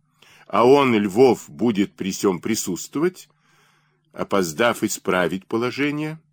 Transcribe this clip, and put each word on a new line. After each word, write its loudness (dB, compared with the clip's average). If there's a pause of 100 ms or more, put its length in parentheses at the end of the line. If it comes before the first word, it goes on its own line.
(480)
а 2
он, 6
Львов, 2
будет -2
при -8
сём -2
присутствовать, -6 (840)
опоздав -2
исправить -2
положение -6 (140)